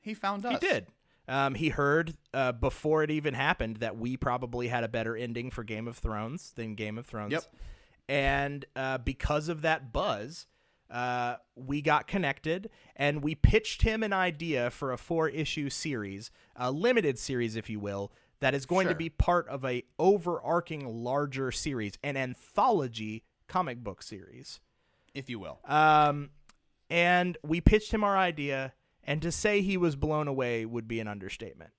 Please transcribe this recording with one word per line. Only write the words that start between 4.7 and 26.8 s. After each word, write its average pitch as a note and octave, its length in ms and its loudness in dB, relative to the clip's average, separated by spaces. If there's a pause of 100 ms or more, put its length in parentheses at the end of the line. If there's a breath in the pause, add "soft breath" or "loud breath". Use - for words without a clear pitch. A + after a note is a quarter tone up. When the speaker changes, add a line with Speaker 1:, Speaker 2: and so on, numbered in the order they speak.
Speaker 2:
a A2+ 40 -4
better A2+ 280 -2
ending A#2+ 340 -6
for B2 120 -10
Game A2 240 -6
of A#2 120 -10
Thrones A2+ 580 -6
than A2+ 180 -6
Game G#2+ 240 -6
of A#2+ 80 -10
Thrones. G#2+ 260 -6
Speaker 1:
Yep. D#3+ 120 -2 (640 soft breath)
Speaker 2:
And, C#3 560 0 (100)
uh, C3 240 -2
because D3+ 500 -2
of D#3+ 140 -4
that C#3+ 300 -2
buzz, C#3 540 -4 (440)
uh, B2 460 -2 (180)
we C3+ 280 -4
got D3 260 4
connected F3 600 -2 (280 soft breath)
and C#3+ 260 0
we D3+ 140 -2
pitched - 460 4
him A3 200 4
an G#3 100 0
idea D#3+ 580 2
for C3+ 220 -4
a B2 60 -4
four-issue D#3 720 -2
series, G#2+ 600 -6 (240 soft breath)
a B2 160 -2
limited F3 440 4
series, A#2+ 380 -2
if A2+ 160 -6
you G#2+ 80 -4
will, G2+ 340 -4 (280 soft breath)
that C3 140 2
is C#3 120 -4
going F3+ 220 4
to - 60 2
Speaker 1:
Sure. D3+ 40 -6
Speaker 2:
be E3 120 -4
part F3 380 2
of C3+ 160 -6
a B2 200 -2 (160)
overarching E3+ 840 2 (200)
larger C3+ 480 0
series, A2+ 400 -2 (100)
an C#3+ 140 -4
anthology B2+ 1080 -2 (240)
comic C3 380 -4
book G2+ 180 -8
series. A#2+ 560 -16 (560)
Speaker 1:
If C3 160 -10
you A#2 80 -6
will. E2+ 260 -12
Speaker 2:
Um, D3 680 6 (580)